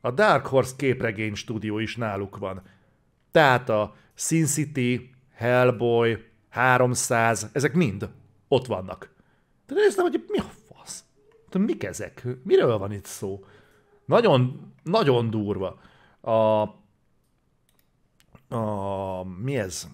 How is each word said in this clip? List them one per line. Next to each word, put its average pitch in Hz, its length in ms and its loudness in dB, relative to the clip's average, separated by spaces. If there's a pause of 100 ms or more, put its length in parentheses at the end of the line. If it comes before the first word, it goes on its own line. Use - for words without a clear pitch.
A 123 100 -2
Dark 151 340 4
Horse 131 320 2
képregény 110 580 -2
stúdió 107 440 -6
is 110 160 -6
náluk 101 420 -6
van. 98 240 -8 (680)
Tehát 131 380 4
a 107 260 0 (180)
Sin 160 320 0
City, 127 640 -2 (240)
Hellboy, 117 920 2 (240)
háromszáz, 120 1040 2
ezek 131 200 0
mind 104 360 0 (380)
ott 131 180 2
vannak. 95 440 -8 (580)
De 269 60 -12
néztem, 370 320 2
hogy 330 220 -2
mi 415 100 -4
a - 120 -4 (240)
fasz? - 300 -18 (460)
De 185 100 -2
mik 226 240 -2
ezek? 95 440 -10 (160)
Miről 180 340 4
van 98 140 -6
itt 101 140 -10
szó? 98 400 -10 (600)
Nagyon, 143 680 2 (120)
nagyon 139 460 2
durva. 98 500 -4 (420)
A, 120 100 -4 (2250)
a, 98 680 -4 (180)
mi 135 160 -4
ez? 92 360 -6